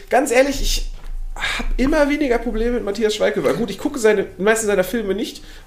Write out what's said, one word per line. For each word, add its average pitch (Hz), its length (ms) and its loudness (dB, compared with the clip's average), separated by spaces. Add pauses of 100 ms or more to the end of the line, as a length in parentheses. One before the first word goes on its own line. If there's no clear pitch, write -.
ganz 262 220 2
ehrlich, 262 300 2
ich - 300 0 (440)
hab - 300 -4 (120)
immer 285 320 4
weniger 285 300 2
Probleme 240 340 -2
mit 220 100 -2
Matthias 214 320 0
Schweighöfer. 185 380 2
Gut, 208 160 -2
ich - 80 -8
gucke 294 220 -4
seine, 214 240 4 (140)
die 175 40 -6
meisten 220 240 2
seiner 196 180 2
Filme 202 300 -2
nicht, - 300 -6 (240)